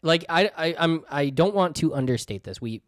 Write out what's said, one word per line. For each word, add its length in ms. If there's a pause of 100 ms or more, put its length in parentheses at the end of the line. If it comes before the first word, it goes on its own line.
Like, 260
I, 300
I, 220
I'm, 300
I 200
don't 240
want 240
to 160
understate 500
this. 160
We, 280